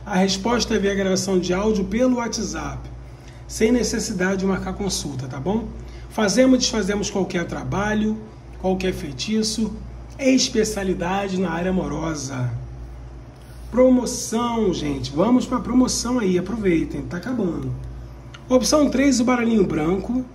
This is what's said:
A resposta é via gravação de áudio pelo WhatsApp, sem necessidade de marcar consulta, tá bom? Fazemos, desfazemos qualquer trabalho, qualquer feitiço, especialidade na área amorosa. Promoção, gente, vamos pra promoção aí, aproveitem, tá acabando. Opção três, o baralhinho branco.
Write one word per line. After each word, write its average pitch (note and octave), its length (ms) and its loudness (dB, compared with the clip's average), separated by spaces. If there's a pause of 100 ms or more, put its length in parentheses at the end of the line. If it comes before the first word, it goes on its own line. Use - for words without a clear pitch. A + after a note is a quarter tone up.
A G3+ 120 -2
resposta A3 580 2
é G3+ 40 2
via G3 160 2
gravação F#3+ 440 2
de F3 160 0
áudio G3 300 2
pelo B3 320 2
WhatsApp, E3 720 -6 (560)
sem A3+ 240 2
necessidade G3 680 0
de F#3+ 80 0
marcar F#3 260 0
consulta, C#3+ 560 -4
tá C3 100 -10
bom? G3+ 300 -2 (400)
Fazemos, A#3+ 520 4
desfazemos G3+ 500 0
qualquer F3+ 360 -2
trabalho, G#3 680 -2 (420)
qualquer F#3 360 0
feitiço, G#3+ 760 -2 (480)
especialidade G3 1200 0
na F3+ 120 0
área F3 200 -2
amorosa. D3 800 -2 (1200)
Promoção, A#3 1000 2
gente, C#3+ 400 -4
vamos A3+ 320 4
pra B3 160 -2
promoção B3 580 2
aí, F#3 200 2
aproveitem, F3 640 0
tá E3+ 160 -6
acabando. F3+ 520 -2 (800)
Opção B3+ 400 6
três, B3 320 4
o A#3+ 40 4
baralhinho A3+ 420 4
branco. F#3 580 0 (100)